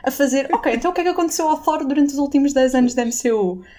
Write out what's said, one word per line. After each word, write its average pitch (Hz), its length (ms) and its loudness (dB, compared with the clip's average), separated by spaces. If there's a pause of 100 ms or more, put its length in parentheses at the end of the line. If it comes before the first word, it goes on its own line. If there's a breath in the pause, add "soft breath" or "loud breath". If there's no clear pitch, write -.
a 262 60 0
fazer, 269 420 0
ok, 277 220 0
então 247 160 -2
o 359 60 -4
que 359 60 -4
é - 20 -2
que 359 80 0
aconteceu 339 360 -2
ao 311 100 2
Thor 311 280 -2
durante 285 280 2
os 277 40 -6
últimos 285 340 2
dez 262 220 2
anos 247 220 2
da 247 80 0
M 233 80 -4
C 233 200 -2
U? 185 300 -2 (180 loud breath)